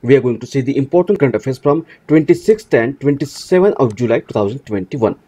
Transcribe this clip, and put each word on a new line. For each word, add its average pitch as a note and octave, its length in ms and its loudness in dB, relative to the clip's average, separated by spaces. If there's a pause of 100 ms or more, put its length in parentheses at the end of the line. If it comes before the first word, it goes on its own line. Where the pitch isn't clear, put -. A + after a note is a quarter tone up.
we B2+ 140 4
are C3 40 4
going A#2+ 200 -2
to B2 60 -12
see C3+ 160 -4
the B2+ 160 -2
important F3 400 0
current B2+ 160 0
affairs C3 240 -4
from D3+ 260 -2 (220)
twenty-sixth E3+ 680 2
and B2 280 0
twenty-seventh D3+ 760 0
of A#2 200 0
July A#2 240 0
two - 120 -14
thousand A2 280 -2
twenty-one. G#2 680 -4